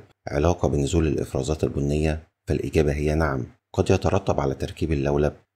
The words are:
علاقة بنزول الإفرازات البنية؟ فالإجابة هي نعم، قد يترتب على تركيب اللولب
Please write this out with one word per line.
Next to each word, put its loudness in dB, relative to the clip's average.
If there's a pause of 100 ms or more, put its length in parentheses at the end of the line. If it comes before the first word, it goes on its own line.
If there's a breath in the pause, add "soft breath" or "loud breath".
(280)
علاقة 0
بنزول 2
الإفرازات -2
البنية؟ 0 (200)
فالإجابة 0
هي 0
نعم، 0 (280)
قد 2
يترتب 2
على 0
تركيب -4
اللولب 2 (220)